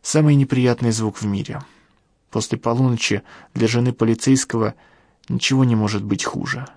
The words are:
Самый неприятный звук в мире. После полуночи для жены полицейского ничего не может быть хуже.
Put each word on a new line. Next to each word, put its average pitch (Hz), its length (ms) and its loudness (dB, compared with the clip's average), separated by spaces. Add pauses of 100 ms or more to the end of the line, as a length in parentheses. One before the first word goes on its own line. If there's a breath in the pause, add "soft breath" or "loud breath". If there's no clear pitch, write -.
Самый 151 340 4
неприятный 127 560 2
звук 110 260 -2
в 110 80 -8
мире. - 360 -6 (680 soft breath)
После - 260 -4
полуночи 117 680 0 (300 loud breath)
для 117 140 0
жены 120 240 2
полицейского 113 840 0 (520 soft breath)
ничего 131 360 0
не 120 120 4
может 107 280 0
быть 101 200 -2
хуже. 127 420 -6 (120)